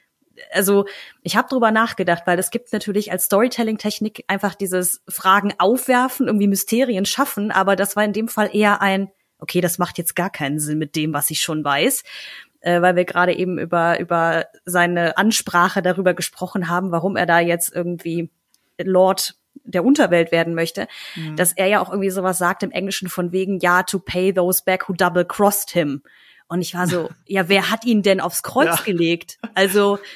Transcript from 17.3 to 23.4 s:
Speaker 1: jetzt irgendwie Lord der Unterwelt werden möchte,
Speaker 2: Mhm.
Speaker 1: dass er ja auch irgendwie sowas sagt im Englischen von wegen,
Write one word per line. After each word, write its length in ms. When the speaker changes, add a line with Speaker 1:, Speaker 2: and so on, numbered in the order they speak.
Speaker 1:
jetzt 360
irgendwie 560
Lord 520
der 200
Unterwelt 480
werden 220
möchte, 340
Speaker 2:
Mhm. 200
Speaker 1:
dass 160
er 160
ja 140
auch 80
irgendwie 220
sowas 260
sagt 260
im 80
Englischen 380
von 220
wegen, 280